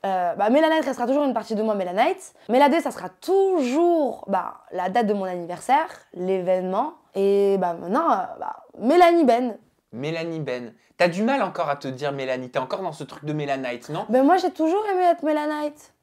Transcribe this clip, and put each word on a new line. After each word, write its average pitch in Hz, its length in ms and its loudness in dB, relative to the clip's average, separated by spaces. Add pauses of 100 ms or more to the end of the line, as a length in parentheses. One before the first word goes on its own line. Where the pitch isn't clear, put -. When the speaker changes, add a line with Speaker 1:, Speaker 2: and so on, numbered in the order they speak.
Speaker 1:
Euh, 180 300 -2
bah, - 140 0
Mélanite 311 360 4
restera 247 220 -4
toujours 277 180 2
une 262 80 0
partie 214 220 -4
de 208 80 -2
moi, 220 120 0
Mélanite. 202 580 -2 (140)
Méladé, 277 320 4
ça 294 120 -4
sera - 180 -12
toujours, 339 1160 0
bah, 190 340 -4 (100)
la 180 180 -4
date 202 180 2
de 208 60 0
mon 196 120 -4
anniversaire, 180 640 -2 (260)
l'événement. 185 800 -2 (220)
Et 196 440 2
bah, 175 140 -2
maintenant, 214 380 0
euh, 226 40 4 (240)
bah, - 240 -10 (140)
Mélanie 339 480 6
Ben. 240 320 2 (340)
Speaker 2:
Mélanie 160 480 -6
Ben. 123 340 -6 (240)
T'as 180 100 4
du 175 160 -2
mal 269 180 2
encore 170 280 -2
à 143 60 0
te 143 120 -10
dire 135 260 -4
Mélanie. 131 360 -4
T'es 135 100 -4
encore 131 220 -6
dans 175 120 -6
ce 151 100 -12
truc - 220 -14
de 151 80 -4
Mélanite, 135 560 -4
non ? 175 200 -6
Speaker 1:
Ben 254 140 4
moi, 330 140 6
j'ai 359 140 0
toujours 370 420 0
aimé 370 100 0
être 349 200 2
Mélanite. 302 800 -4